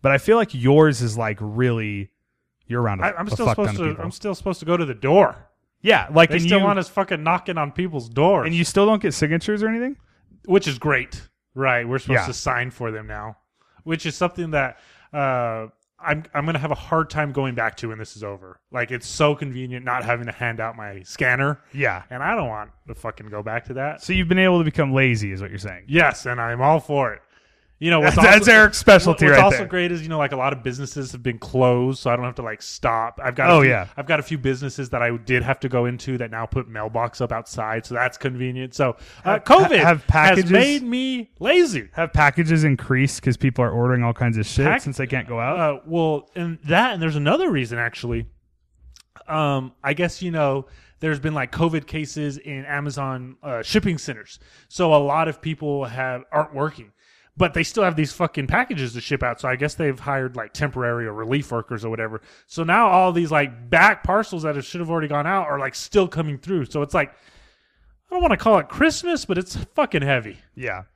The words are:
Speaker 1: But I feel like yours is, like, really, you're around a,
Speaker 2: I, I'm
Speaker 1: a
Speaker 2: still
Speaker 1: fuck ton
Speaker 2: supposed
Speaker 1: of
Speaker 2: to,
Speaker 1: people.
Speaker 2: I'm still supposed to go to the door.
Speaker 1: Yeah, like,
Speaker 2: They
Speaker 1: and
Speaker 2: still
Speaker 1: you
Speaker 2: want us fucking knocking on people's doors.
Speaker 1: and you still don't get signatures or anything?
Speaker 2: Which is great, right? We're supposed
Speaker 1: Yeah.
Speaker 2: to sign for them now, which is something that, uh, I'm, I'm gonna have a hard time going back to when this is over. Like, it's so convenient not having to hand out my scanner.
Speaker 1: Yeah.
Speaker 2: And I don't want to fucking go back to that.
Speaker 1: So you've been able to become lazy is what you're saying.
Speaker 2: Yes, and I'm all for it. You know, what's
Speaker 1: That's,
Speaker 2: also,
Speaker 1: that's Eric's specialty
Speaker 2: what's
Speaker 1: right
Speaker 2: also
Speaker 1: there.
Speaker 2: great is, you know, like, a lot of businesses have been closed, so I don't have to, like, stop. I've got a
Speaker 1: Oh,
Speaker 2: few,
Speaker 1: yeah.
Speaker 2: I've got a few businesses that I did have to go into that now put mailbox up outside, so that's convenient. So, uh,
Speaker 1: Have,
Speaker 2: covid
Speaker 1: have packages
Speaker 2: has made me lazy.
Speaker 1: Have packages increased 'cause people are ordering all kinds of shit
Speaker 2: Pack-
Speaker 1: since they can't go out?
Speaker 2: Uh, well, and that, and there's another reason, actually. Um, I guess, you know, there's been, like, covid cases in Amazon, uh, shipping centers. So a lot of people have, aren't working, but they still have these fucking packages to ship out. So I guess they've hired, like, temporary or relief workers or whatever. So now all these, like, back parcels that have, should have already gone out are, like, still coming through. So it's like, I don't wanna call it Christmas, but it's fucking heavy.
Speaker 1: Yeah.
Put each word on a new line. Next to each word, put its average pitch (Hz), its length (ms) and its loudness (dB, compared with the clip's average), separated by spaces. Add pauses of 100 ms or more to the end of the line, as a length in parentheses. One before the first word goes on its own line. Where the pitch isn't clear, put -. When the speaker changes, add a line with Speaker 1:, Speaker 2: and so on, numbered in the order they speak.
Speaker 1:
But 139 100 2
I 139 60 4
feel 214 180 2
like 214 180 0
yours 135 480 4
is, 113 160 -4
like, 107 220 -4
really, 107 720 -4 (560)
you're 120 140 -4
around 101 200 -2
a, - 60 -2
Speaker 2:
I, 185 120 -4
I'm 185 80 -6
Speaker 1:
a 214 40 -8
Speaker 2:
still 233 160 -2
Speaker 1:
fuck 208 100 2
ton 208 100 0
Speaker 2:
supposed 196 140 -4
Speaker 1:
of 165 60 -2
Speaker 2:
to, 151 60 -2
Speaker 1:
people. 165 120 -10
Speaker 2:
I'm 175 80 -6
still 202 220 -8
supposed 185 260 -8
to 156 60 -12
go 175 100 0
to 170 80 -2
the 131 100 -6
door. 147 420 4 (460)
Speaker 1:
Yeah, 185 300 4
like, 160 180 8
Speaker 2:
They 160 60 0
Speaker 1:
and 170 80 2
Speaker 2:
still 185 160 4
Speaker 1:
you 196 40 2
Speaker 2:
want 202 140 2
us 175 100 -4
fucking 185 340 -2
knocking 170 360 -2
on 143 140 -4
people's 160 360 -6
doors. 147 380 4
Speaker 1:
and 165 80 -2
you 170 100 2
still 202 220 4
don't 214 160 2
get 175 120 -2
signatures 170 480 -2
or 220 60 0
anything? 247 280 -4 (500)
Speaker 2:
Which 190 220 4
is 127 100 -6
great, 135 500 -4 (260)
right? 127 340 0
We're 131 100 -2
supposed 127 220 0
Speaker 1:
Yeah. 90 60 -2
Speaker 2:
to 123 80 -6
sign 123 360 -4
for 120 200 -8
them 110 180 -12
now, 107 280 -12 (480)
which 160 220 -6
is 151 100 -6
something 170 360 -4
that, 135 260 -2 (340)
uh, 123 540 -2 (360)
I'm, 156 300 -4
I'm 147 140 -4
gonna 160 120 -2
have 147 120 -4
a 143 40 -2
hard 160 360 -2
time 151 200 -4
going 131 240 -4
back 113 240 -4
to 113 120 -8
when 110 80 -14
this 107 180 -16
is 107 80 -14
over. 95 340 -14 (140)
Like, 120 180 -6
it's 123 160 -10
so 147 280 2
convenient 127 500 -10
not 123 180 -4
having 120 260 -2
to 110 40 -10
hand 117 260 -6
out 113 160 -8
my 101 280 -14
scanner. 135 580 -2 (140)
Speaker 1:
Yeah. 110 340 -4
Speaker 2:
And 127 140 -10
I 190 120 -2
don't 165 140 -4
want 107 220 -10 (180)
to 113 60 -14
fucking 107 340 -12
go 104 140 -10
back 110 240 -8
to 127 80 -12
that. 139 280 -8
Speaker 1:
So 190 120 -4
you've 185 140 2
been 185 100 4
able 185 220 6
to 160 40 2
become 147 300 0
lazy 117 360 2
is 95 120 -8
what 98 80 -10
you're 98 80 -12
saying. 95 300 -12
Speaker 2:
Yes, 143 360 2
and 123 160 -6
I'm 120 220 -4
all 151 180 4
for 135 320 -2
it. 101 80 -16 (640)
You 165 60 0
know, 165 120 4
what's 175 140 4
Speaker 1:
That's, 208 120 8
Speaker 2:
also, 202 140 10
Speaker 1:
that's 208 80 4
Eric's 214 280 8
specialty 180 480 6
Speaker 2:
what's 143 140 8
Speaker 1:
right - 40 8
Speaker 2:
also 185 180 6
Speaker 1:
there. 190 60 -6
Speaker 2:
great 175 240 -2
is, 170 120 -6
you 160 80 -10
know, 156 80 -4
like, 143 140 0
a 139 40 -6
lot 135 160 0
of 127 100 -10
businesses 131 500 -8
have 123 100 -14
been 117 160 -4
closed, 127 640 0
so 123 100 -2
I 120 60 2
don't 123 100 -6
have 123 80 -10
to, 127 80 -12
like, 110 180 -10
stop. 113 640 -4
I've 127 100 -4
got 139 140 2
a 175 60 8
Speaker 1:
Oh, 156 80 8
Speaker 2:
few, 131 80 6
Speaker 1:
yeah. 98 160 -2 (100)
Speaker 2:
I've 139 80 -10
got 156 160 0
a - 20 -10
few 160 140 -8
businesses 131 540 -6
that 127 100 -4
I 120 160 0
did 120 260 0
have 131 180 -2
to 123 100 -4
go 120 160 0
into 123 320 -6
that 117 120 -8
now 113 140 -8
put 117 240 -6
mailbox 113 540 -6
up 120 100 -4
outside, 113 540 -8
so 120 80 -10
that's 123 240 -2
convenient. 127 560 -6
So, 131 240 -2 (260)
uh, 185 140 0
Speaker 1:
Have, - 60 -8
Speaker 2:
covid 339 380 8
Speaker 1:
have 156 240 4
packages 175 440 4
Speaker 2:
has - 20 -
made 269 300 4
me 247 480 -6 (100)
lazy. 233 540 2
Speaker 1:
Have 165 180 -4
packages 156 520 4
increased 135 580 0
'cause 127 160 0
people 127 260 0
are 113 60 0
ordering 120 340 0
all 117 80 0
kinds 117 240 -2
of 107 80 -2
shit 135 220 -2
Speaker 2:
Pack- 226 160 0
Speaker 1:
since 139 160 -8
they 131 80 -4
can't 123 200 -6
go 117 140 -8
out? 143 180 -4
Speaker 2:
Uh, 151 280 0
well, 160 500 -2
and 170 280 -6
that, 202 280 2
and 175 100 -6
there's 160 140 -2
another 240 340 2
reason, 120 280 -4
actually. 117 480 -6 (1000)
Um, 143 460 -2 (100)
I 139 120 -2
guess, 170 280 -4
you 175 80 -6
know, 139 360 -2 (340)
there's 156 180 -2
been, 156 160 -4
like, 127 180 -6
covid 160 340 0
cases 151 500 -8
in 139 300 -12
Amazon, 135 760 -8
uh, 123 200 -6
shipping 175 340 0
centers. 113 420 -14 (300)
So 165 260 2
a 147 40 8
lot 147 300 2
of 147 120 -10
people 147 460 -6
have, 127 440 -6
aren't 151 240 -2
working, 135 380 -8 (440)
but 180 180 0
they 165 80 0
still 208 220 0
have 165 120 0
these 151 160 -2
fucking 156 360 -4
packages 190 460 -2
to 120 60 -8
ship 131 220 -4
out. 120 180 -4
So 135 80 -6
I 127 80 -2
guess 147 180 -4
they've 139 240 -2
hired, 131 380 -6
like, 107 160 -12
temporary 120 540 -4
or 107 60 -8
relief 113 400 -4
workers 113 320 -6
or 113 60 -6
whatever. 110 300 -8 (260)
So 165 180 -8
now 202 240 4
all 185 240 4
these, 170 180 -2
like, 143 400 -2
back 185 340 6
parcels 190 380 -2
that 151 140 -4
have, 139 80 -6
should 175 160 -10
have 165 100 -6
already 160 180 -2
gone 147 180 -2
out 185 200 -2
are, 143 120 -4
like, 135 160 -6
still 190 340 0
coming 151 280 -6
through. 160 300 -4
So 147 160 -4
it's 143 100 -6
like, 151 200 0
I - 1000 -20
don't 359 80 0
wanna 262 140 2
call 214 220 4
it 147 100 -2
Christmas, 320 560 -2
but 175 140 -4
it's 180 180 -8 (180)
fucking 190 280 -2
heavy. 120 360 -2 (160)
Speaker 1:
Yeah. 104 280 -10 (140)